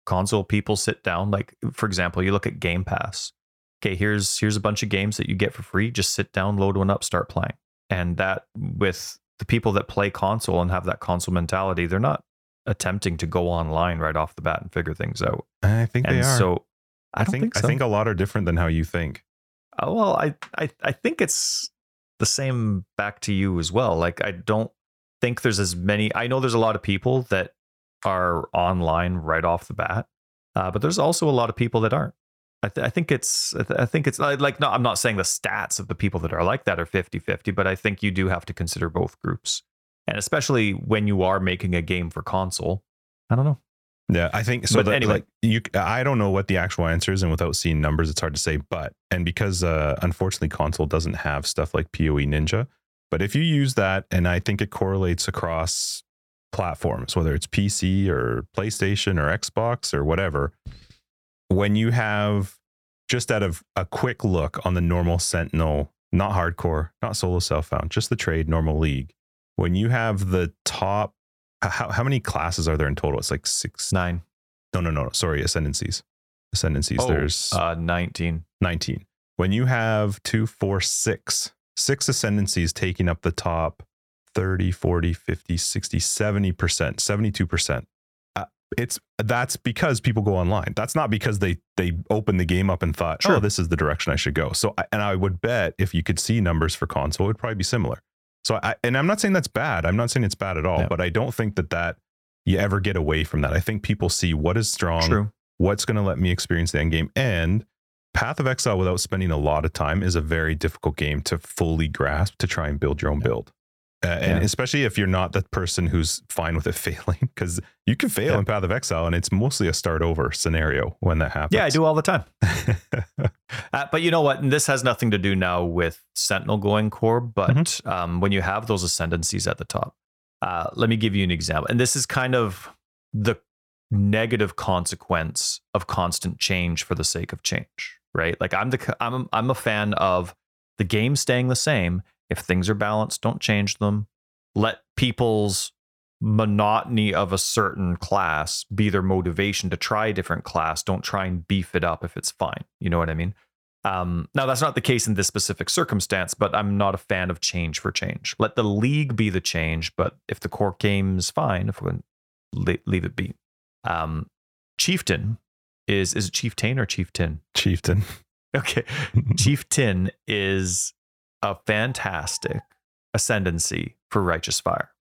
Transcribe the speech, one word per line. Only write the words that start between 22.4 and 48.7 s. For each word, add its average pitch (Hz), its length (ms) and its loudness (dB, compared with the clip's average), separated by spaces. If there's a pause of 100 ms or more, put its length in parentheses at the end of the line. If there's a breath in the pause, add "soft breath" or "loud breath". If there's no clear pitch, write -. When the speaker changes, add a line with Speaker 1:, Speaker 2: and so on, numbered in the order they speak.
Speaker 1:
back 104 240 -4
to - 120 -2
you 95 260 2
as 82 120 -2
well. 101 260 2
Like, 85 280 0
I 101 80 -4
don't 107 380 -2 (500)
think 120 220 -2
there's 107 180 2
as 90 160 0
many, 104 380 2
I 117 120 -2
know 131 140 0
there's 127 140 0
a 117 40 4
lot 107 180 4
of - 60 -6
people 123 480 2
that 95 220 0 (520)
are 90 480 0
online 87 640 2
right 80 280 0
off 85 240 0
the - 60 -10
bat, - 320 -4 (480)
uh, 92 160 0
but 104 120 -4
there's 165 160 0
also 160 300 2
a 143 40 4
lot 120 180 2
of - 60 -6
people 117 260 0
that 110 100 2
aren't. 73 220 -2 (480)
I, - 60 0
th-, 127 180 -4
I 117 40 0
think 165 220 0
it's, - 420 -2
I, 127 80 -2
th-, - 180 -2
I 123 60 2
think 147 200 0
it's, 135 120 -2
like, 143 220 0
like, 139 200 0
no, 143 100 2
I'm 120 120 2
not 113 160 2
saying 113 180 0
the 95 60 2
stats - 560 -2
of 95 100 -8
the - 60 -4
people 92 260 0
that 82 120 -4
are 85 120 0
like 113 200 0
that 87 160 0
are 82 60 -2
fifty 95 320 -2
fifty, 98 320 -6
but 95 160 0
I 95 80 2
think 101 280 -4
you 104 80 0
do 95 180 0
have 90 180 -2
to 87 80 -8
consider 85 340 -4
both 87 320 -2
groups. - 420 -4 (440)
And 104 120 0
especially 120 540 0
when 104 340 0
you 101 160 2
are 95 180 2
making 90 340 -2
a 87 80 2
game 85 280 -2
for - 120 -10
console. 92 600 -2 (480)
I 120 60 2
don't 131 100 2
know. 143 120 2 (540)
Speaker 2:
Yeah, 85 220 4
I 113 80 0
think 120 260 -2
so. - 120 4
Speaker 1:
But 92 60 4
Speaker 2:
That, - 100 2
Speaker 1:
anyway. 110 180 2
Speaker 2:
like, - 120 -4 (140)
you, 110 220 4 (120)
I 101 300 0
don't 135 140 2
know 104 120 4
what 95 160 2
the 95 120 2
actual 87 280 0
answer 82 260 2
is, 95 100 2
and 87 80 2
without 80 260 0
seeing 80 240 2
numbers, 78 300 2
it's 73 100 -4
hard 80 140 -2
to 76 60 -4
say. 78 180 0
But, 76 340 -6 (180)